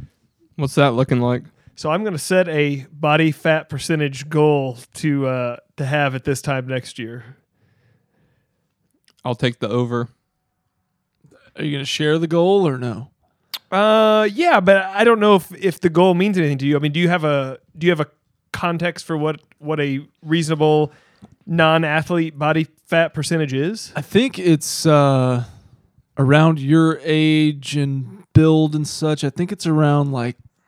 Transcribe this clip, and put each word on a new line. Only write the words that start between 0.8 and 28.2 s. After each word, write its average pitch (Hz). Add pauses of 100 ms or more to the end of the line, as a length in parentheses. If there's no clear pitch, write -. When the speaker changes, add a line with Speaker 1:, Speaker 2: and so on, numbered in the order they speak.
Speaker 1:
looking 123
like? 123 (320)
Speaker 2:
So -
I'm 185
gonna 202
set 185
a 143
body 151
fat 156
percentage 143
goal 147 (180)
to, 143
uh, 123 (200)
to 143
have 143
at 131
this 135
time 131
next 127
year. 120 (1900)
Speaker 1:
I'll 123
take 120
the 110
over. 120 (1500)
Speaker 3:
Are -
you 151
gonna 139
share 151
the 165
goal 175
or 135
no? 123 (640)
Speaker 2:
Uh, 214
yeah, 294
but 196
I 190
don't 233
know 208
if, 175
if 175
the 180
goal 175
means 185
anything 147
to 135
you. 147
I 143
mean, 147
do 151
you 175
have 170
a, 139 (180)
do 156
you 175
have 160
a 147 (440)
context 170
for 165
what, 151 (160)
what 151
a 143 (160)
reasonable 151 (560)
non-athlete 160
body 156 (180)
fat 165
percentage 156
is? 160
Speaker 3:
I 147
think 247
it's, 170
uh, 135 (760)
around 151
your 156
age 156
and 139 (100)